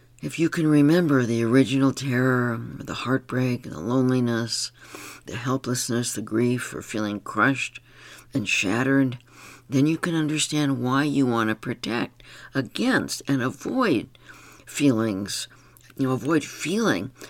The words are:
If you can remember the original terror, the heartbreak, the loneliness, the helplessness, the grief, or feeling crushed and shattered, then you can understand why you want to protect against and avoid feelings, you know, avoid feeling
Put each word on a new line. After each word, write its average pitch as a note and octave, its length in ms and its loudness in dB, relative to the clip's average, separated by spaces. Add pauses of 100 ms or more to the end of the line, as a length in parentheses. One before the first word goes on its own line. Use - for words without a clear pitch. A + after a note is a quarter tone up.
(200)
If D3 180 -10
you D#3+ 100 2
can D#3+ 180 0
remember D3 560 6
the A#2 200 0
original C3 480 4
terror, B2 680 0
the - 340 -10
heartbreak, B2+ 720 -2
the - 160 -12
loneliness, A#2+ 920 0 (540)
the - 100 -10
helplessness, A#2+ 800 -2
the G#2 80 -6
grief, A#2+ 520 -2
or - 80 -10
feeling G#2 380 -6
crushed - 640 -2 (520)
and G#2+ 140 -2
shattered, B2+ 720 2 (500)
then C3+ 160 4
you D#3+ 120 2
can E3 180 -2
understand D3+ 640 0
why C3 220 2
you C#3 220 2
want A2+ 240 2
to A2 60 0
protect - 680 -6 (300)
against F#3+ 720 -2
and C#3 140 0
avoid E3 640 0 (580)
feelings, A2 800 0 (500)
you C3+ 100 0
know, C3 60 0
avoid C#3 300 0
feeling D3 680 -2 (180)